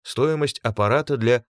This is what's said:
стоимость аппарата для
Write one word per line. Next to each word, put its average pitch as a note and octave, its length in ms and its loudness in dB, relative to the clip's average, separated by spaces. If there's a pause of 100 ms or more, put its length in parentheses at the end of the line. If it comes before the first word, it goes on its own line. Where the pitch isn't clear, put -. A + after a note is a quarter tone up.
стоимость D3 560 -2
аппарата A2 580 0
для A#2 360 2